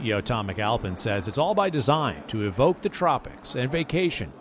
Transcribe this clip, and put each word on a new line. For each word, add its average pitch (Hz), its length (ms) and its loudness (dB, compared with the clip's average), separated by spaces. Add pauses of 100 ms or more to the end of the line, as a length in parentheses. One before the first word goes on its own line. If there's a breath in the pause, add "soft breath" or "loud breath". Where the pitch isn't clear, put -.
E 110 80 0
O 104 80 2
Tom 107 260 -2
McAlpin 104 520 -2
says 101 280 0
it's 107 120 -4
all 180 160 2
by 196 160 2
design 143 560 2
to 107 200 -2
evoke 127 360 2
the 202 80 -2
tropics - 640 -2
and 131 180 0
vacation, 165 580 0 (100)